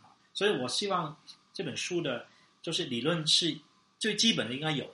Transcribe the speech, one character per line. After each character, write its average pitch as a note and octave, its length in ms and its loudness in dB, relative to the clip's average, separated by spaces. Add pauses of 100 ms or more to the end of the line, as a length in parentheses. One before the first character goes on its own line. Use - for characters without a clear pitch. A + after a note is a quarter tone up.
(340)
所 F#3+ 140 0
以 - 20 6 (100)
我 B2 60 -2
希 G3+ 220 -2
望 E3 280 0 (380)
这 F#3+ 80 -8
本 B2+ 140 -4
书 F3 240 -2
的， C3 260 -4 (340)
就 E3+ 120 -6
是 E3 120 0
理 B2 160 -2
论 D#3+ 240 0
是 D#3 320 4 (440)
最 G#3 160 0
基 A3 160 4
本 B2 160 0
的 A#2+ 60 -4
应 C#3 60 -6
该 D#3 120 0
有， C3 220 -4